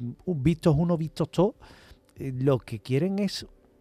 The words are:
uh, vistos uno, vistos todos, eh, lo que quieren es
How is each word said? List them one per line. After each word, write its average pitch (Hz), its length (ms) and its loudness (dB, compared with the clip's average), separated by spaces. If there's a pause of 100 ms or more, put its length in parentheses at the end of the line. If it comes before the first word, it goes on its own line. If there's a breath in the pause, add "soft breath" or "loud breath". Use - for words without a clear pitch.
(240)
uh, 185 100 -2
vistos 156 440 2
uno, 175 180 2
vistos 156 340 -4
todos, 202 240 2 (600 loud breath)
eh, 135 200 -8
lo 131 220 2
que 110 220 -10
quieren 175 380 -2
es - 280 -4 (340)